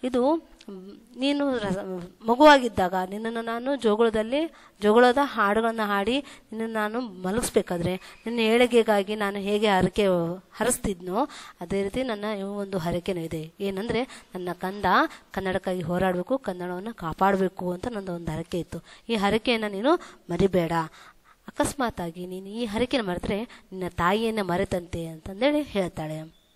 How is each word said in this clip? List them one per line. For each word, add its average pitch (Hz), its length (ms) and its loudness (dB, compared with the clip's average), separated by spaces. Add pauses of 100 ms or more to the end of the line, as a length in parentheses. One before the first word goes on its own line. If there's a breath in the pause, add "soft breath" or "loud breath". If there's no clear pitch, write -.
ಇದು 254 460 0 (200)
ಹ್ಮ್, 202 500 -18
ನೀನು 277 380 0
ರ-, 190 460 -4 (220)
ಮಗುವಾಗಿದ್ದಾಗ 240 720 8 (140)
ನಿನ್ನನ್ನು 226 320 -6
ನಾನು 233 340 -4
ಜೋಗುಳದಲ್ಲಿ, 226 760 2 (300 loud breath)
ಜೋಗುಳದ 240 400 6
ಹಾಡುಗಳನ್ನ 226 640 0
ಹಾಡಿ 208 360 0
ನಿನ್ನನ್ನು 226 540 -10
ನಾನು 214 280 -2
ಮಲಗಿಸ್ಬೇಕಾದ್ರೆ, 185 960 -2
ನಿನ್ನ - 440 -8
ಏಳಿಗೆಗಾಗಿ 220 760 4
ನಾನು 202 220 -4
ಹೇಗೆ 208 300 0
ಹರಕೆ 190 380 4 (460)
ಹರಸ್ತಿದ್ನೋ, 214 760 -2 (340 loud breath)
ಅದೇ 196 220 -2
ರೀತಿ 220 200 -4
ನನ್ನ 214 220 -4 (140)
ಈ - 20 -6
ಒಂದು 196 360 -6
ಹರಕೆನೂ 175 440 -4
ಇದೆ. 160 380 -8
ಏನಂದ್ರೆ, 208 440 -4
ನನ್ನ 185 500 -10
ಕಂದ 196 320 -6 (460 loud breath)
ಕನ್ನಡಕ್ಕಾಗಿ 185 500 -4
ಹೋರಾಡ್ಬೇಕು, 180 560 0
ಕನ್ನಡವನ್ನ 180 540 -6
ಕಾಪಾಡ್ಬೇಕು 185 800 0
ಅಂತ 180 160 -6
ನಂದು 196 260 -6
ಒಂದು 170 180 -6
ಹರಕೆ 165 280 -6
ಇತ್ತು. 165 240 -10 (260 loud breath)
ಈ 233 60 0
ಹರಕೆಯನ್ನ 220 520 0
ನೀನು 208 280 2 (340 loud breath)
ಮರಿಬೇಡ. 175 420 2 (760 loud breath)
ಅಕಸ್ಮಾತಾಗಿ 185 800 -4
ನೀನು 185 200 -12
ಈ 226 180 -6
ಹರಕೆನ 233 360 0
ಮರೆತ್ರೆ 196 420 -4
ನಿನ್ನ - 440 -12
ತಾಯಿಯನ್ನ 220 540 0
ಮರೆತಂತೆ 175 680 -2
ಅಂತಂದೇಳಿ 196 540 -2
ಹೇಳ್ತಾಳೆ. 160 840 -6 (120)